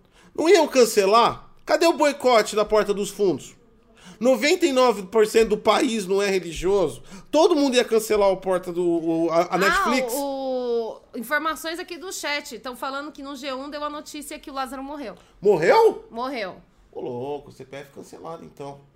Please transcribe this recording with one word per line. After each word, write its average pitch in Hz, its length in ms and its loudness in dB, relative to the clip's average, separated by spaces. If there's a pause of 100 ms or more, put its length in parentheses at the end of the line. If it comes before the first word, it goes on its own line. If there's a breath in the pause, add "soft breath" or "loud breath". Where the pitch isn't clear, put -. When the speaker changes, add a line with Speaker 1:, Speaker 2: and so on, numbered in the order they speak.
(340 soft breath)
Speaker 1:
Não 311 140 0
iam 349 200 6
cancelar? 220 800 4 (180)
Cadê 311 200 2
o 339 60 6
boicote 254 640 2
da 208 80 2
Porta 208 300 2
dos 190 160 -6
Fundos? 180 460 -2 (640 loud breath)
Noventa 269 440 2
e 285 80 2
nove 247 320 2
por 214 220 2
cento 220 240 4
do 208 80 0
país 220 480 0
não 196 160 0
é 202 80 0
religioso. 175 720 -2 (260 loud breath)
Todo 339 280 4
mundo 277 180 2
ia 240 100 4
cancelar 220 460 2
o 190 60 0
Porta 180 360 -4
do, 175 120 -2
o, 165 480 0
a, 165 100 4
a 180 120 -4
Speaker 2:
Ah, 180 40 0
Speaker 1:
Netflix. 330 560 0
Speaker 2:
o... 254 840 -4 (160)
Informações 311 640 -6
aqui 349 180 -12
do 359 140 -12
chat. 294 480 -8
Tão 247 160 -12
falando 277 340 -10
que 294 100 -18
no 277 140 -12
G 269 180 -10
um 269 160 -10
deu 294 140 -10
a 294 80 -8
notícia 294 480 -14
que - 100 -20
o 277 60 -14
Lázaro 262 280 -10
morreu. 269 340 -12 (240 soft breath)
Speaker 1:
Morreu? 208 680 4
Speaker 2:
Morreu. 233 480 -8 (360)
Speaker 1:
Ô, - 80 -14
louco, 139 500 -10
C 131 140 -20
P 135 140 -16
F 143 140 -18
cancelado, - 520 -18
então. 143 360 -16 (160)